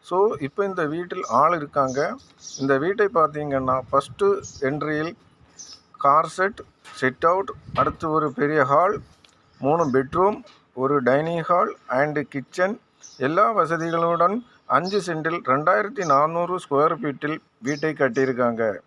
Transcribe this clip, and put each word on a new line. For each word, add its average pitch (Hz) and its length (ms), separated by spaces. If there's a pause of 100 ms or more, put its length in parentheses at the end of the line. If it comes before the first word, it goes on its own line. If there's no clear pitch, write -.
So, 180 100 (220)
இப்போ 147 240
இந்த 185 220
வீட்டில் 175 420
ஆள் 143 280
இருக்காங்க. 143 600 (440)
இந்த 135 220
வீட்டை 202 320
பார்த்தீங்கன்னா, 147 760
ஃபஸ்ட்டு - 400 (320)
என்ட்ரியில் 151 500 (960)
கார் 156 320
செட், 190 240 (400)
சிட் 131 300
அவுட், 190 200 (240)
அடுத்து 147 360
ஒரு 151 220
பெரிய 147 320
ஹால், 165 320 (640)
மூணு 156 260 (100)
பெட்ரூம், 170 440 (360)
ஒரு 135 340
டைனிங் 160 420
ஹால் 185 260 (120)
and 147 300 (100)
கிச்சன், 180 520 (460)
எல்லா 208 320
வசதிகளுடன் 170 760 (300)
அஞ்சு 185 400
சென்டில் 160 340 (120)
ரெண்டாயிரத்தி 185 520 (100)
நானூறு 170 440
ஸ்கொயர் 151 420
ஃபீட்டில் 151 380 (240)
வீட்டை 151 300
கட்டியிருக்காங்க. 120 840 (120)